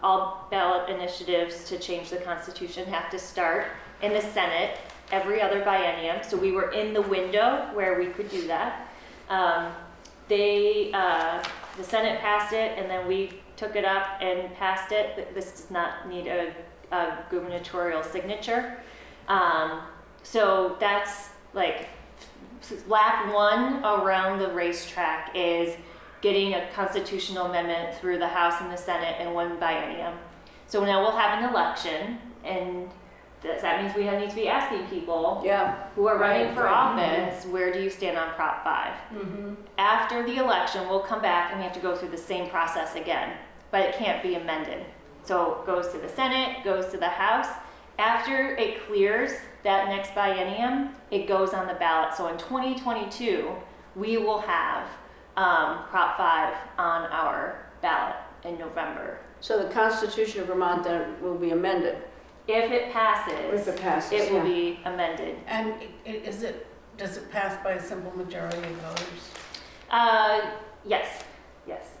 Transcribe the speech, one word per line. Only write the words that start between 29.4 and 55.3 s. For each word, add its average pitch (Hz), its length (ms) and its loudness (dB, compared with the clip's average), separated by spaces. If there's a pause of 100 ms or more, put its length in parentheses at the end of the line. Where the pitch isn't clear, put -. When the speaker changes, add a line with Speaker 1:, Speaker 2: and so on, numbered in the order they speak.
Speaker 1:
biennium. 170 560 -2 (520)
So 202 180 2
now 196 160 4
we'll 220 100 4
have 214 320 2
an 247 60 2
election, 190 680 -2 (280)
and 180 440 -4 (520)
th-, 160 200 -4
that 190 220 0
means 202 100 -2
we 202 160 0
need 202 200 0
to 208 60 -8
be 220 120 0
asking 220 400 0
people 170 580 0
Speaker 2:
Yeah. 196 300 4 (200)
Speaker 1:
who 202 120 4
are 214 100 6
running 208 300 4
Speaker 2:
Right, - 80 -4
Speaker 1:
for 247 80 2
Speaker 2:
right. 196 100 4 (560)
Speaker 1:
office, - 180 -8
where 180 260 0
do 185 100 0
you 190 60 0
stand 175 280 -2
on 165 180 0
Prop 156 280 0
five? - 300 0 (200)
Speaker 3:
Mm-hmm. 202 420 -8 (220)
Speaker 1:
After 233 480 4
the 247 120 -2
election, 196 500 2
we'll 190 140 4
come 220 200 -2
back 175 300 4
and 196 80 -4
we 190 60 -2
have 175 80 -6
to 180 80 -8
go 180 120 0
through 180 160 -4
the 170 80 -8
same 180 320 -4
process 165 460 0
again, 160 380 -2 (360)
but 196 120 4
it 185 140 2
can't 202 280 0
be 180 120 0
amended. 160 500 -4 (400)
So 180 340 2
it - 60 -8
goes 180 240 0
to - 80 -8
the 156 120 -8
Senate, 262 540 -2
goes 190 300 2
to 190 40 -6
the 170 120 2
House. 202 380 2 (520)
After 269 560 2
it - 320 -2
clears 214 440 4 (340)
that 196 240 4
next 196 220 -4
biennium, 202 840 0 (180)
it 196 160 0
goes 190 260 4
on 185 140 -2
the - 60 -4
ballot. 165 420 2
So 175 120 -2
in 165 100 -4
twenty 262 420 -2
twenty-two, 214 720 -2 (440)
we 220 220 0
will 214 220 2
have, - 480 -2 (500)